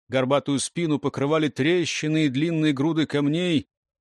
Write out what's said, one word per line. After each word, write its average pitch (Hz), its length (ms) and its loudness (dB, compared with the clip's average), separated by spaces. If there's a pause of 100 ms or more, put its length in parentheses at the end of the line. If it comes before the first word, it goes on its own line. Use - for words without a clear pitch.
Горбатую 131 520 0
спину 160 380 -2
покрывали 147 520 0
трещины 156 760 0
и 147 40 2
длинные 156 420 0
груды 151 340 0
камней. 151 640 0 (340)